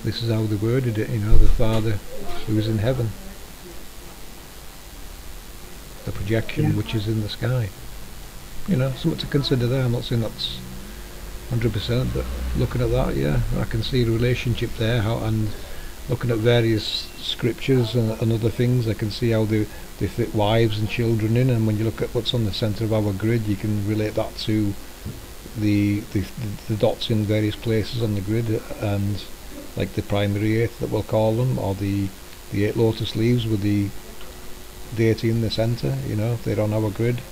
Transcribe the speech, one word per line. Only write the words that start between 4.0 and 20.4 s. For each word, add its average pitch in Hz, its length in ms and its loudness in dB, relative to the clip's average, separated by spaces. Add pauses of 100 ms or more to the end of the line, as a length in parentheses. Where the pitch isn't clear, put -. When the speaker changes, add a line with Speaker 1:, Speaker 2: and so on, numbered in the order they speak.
Speaker 1:
The 104 60 -6
projection 110 520 0
Speaker 2:
Yeah. 156 80 4
Speaker 1:
which 135 220 -2
is 104 120 0
in 110 140 0
the 107 80 -4
sky. 120 400 -2 (1000)
You 180 80 2
know, 131 160 2
something 156 280 -2
to - 60 -4
consider 135 400 2
there. 131 180 2
I'm 120 80 2
not 120 120 -2
saying 117 180 0
that's - 360 -4 (920)
hundred 117 240 0
percent, 120 400 0
but - 100 -2 (320)
looking 127 240 0
at 117 100 2
that, 127 260 0
yeah, 135 240 2 (200)
I 95 40 0
can 110 180 -2
see 127 200 0
a 113 40 2
relationship 117 720 0
there. 113 240 0
How, 113 160 0
and 110 300 0 (600)
looking 123 220 -2
at 117 80 2
various 113 680 2 (100)
scriptures - 760 0
and, 113 160 2 (100)
and 113 120 2
other 110 180 2
things, 123 380 2
I 104 60 0
can 107 180 -2
see 117 180 0
how 110 140 4
they, 107 220 2 (340)
they 104 80 0
fit - 260 -2
wives 107 440 4